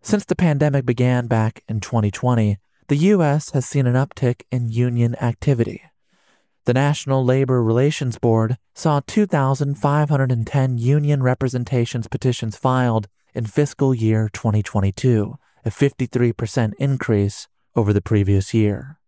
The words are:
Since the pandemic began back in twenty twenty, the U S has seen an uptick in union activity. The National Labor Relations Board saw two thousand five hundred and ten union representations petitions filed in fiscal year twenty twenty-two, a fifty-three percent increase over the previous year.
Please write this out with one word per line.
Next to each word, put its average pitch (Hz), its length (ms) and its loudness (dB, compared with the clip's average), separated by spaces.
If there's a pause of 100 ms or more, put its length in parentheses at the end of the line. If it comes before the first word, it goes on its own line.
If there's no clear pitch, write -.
Since 208 240 -2
the - 100 -2
pandemic 143 480 2
began 123 440 0
back 113 380 -2
in 107 140 -4
twenty 107 300 0
twenty, 110 480 0 (300)
the 143 80 2
U 185 260 4
S 147 300 0
has 131 120 -2
seen 135 220 0
an 120 80 0
uptick 131 560 -2
in 120 180 -2
union 120 460 0
activity. - 720 -2 (800)
The 127 100 2
National 135 500 0
Labor 127 360 2
Relations 120 580 0
Board 113 380 2 (160)
saw 147 320 0
two 208 220 0
thousand 139 520 -2
five 147 300 0
hundred 135 220 0
and 113 160 -2
ten 127 320 0
union 143 420 0
representations 127 840 -2
petitions 117 500 -4
filed 123 520 0 (260)
in 113 120 -6
fiscal 143 460 0
year 110 400 0
twenty 107 300 0
twenty-two, 107 760 0 (260)
a 110 80 -4
fifty-three 123 600 0
percent 113 460 -2
increase 117 720 -2 (260)
over 107 180 2
the 101 80 4
previous 101 540 0
year. 110 540 0